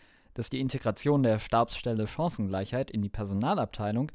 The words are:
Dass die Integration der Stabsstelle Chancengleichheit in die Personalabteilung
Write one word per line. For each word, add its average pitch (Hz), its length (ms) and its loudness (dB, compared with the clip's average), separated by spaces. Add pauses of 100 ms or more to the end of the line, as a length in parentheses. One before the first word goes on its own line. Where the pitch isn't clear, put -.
(340)
Dass - 160 -4
die 131 100 -2
Integration 135 640 2
der 110 160 6
Stabsstelle 110 680 0
Chancengleichheit 107 840 -2
in 107 120 -2
die 101 60 0
Personalabteilung 110 1080 -2